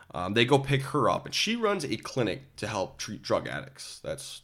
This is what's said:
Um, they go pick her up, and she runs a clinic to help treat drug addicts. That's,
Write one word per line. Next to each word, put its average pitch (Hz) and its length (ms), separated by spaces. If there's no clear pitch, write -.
Um, 92 160
they 117 120
go 139 120
pick 135 240
her 135 280
up, - 160
and - 100
she 226 200
runs 202 300
a 113 120
clinic - 600
to 104 100
help 104 300
treat - 240
drug 95 260
addicts. - 560
That's, - 400